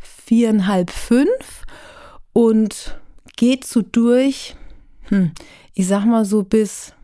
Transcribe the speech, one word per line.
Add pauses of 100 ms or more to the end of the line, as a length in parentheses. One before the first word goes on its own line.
viereinhalb,
fünf (720)
und (380)
geht
so
durch, (480)
hm, (420)
ich
sag
mal
so
bis (120)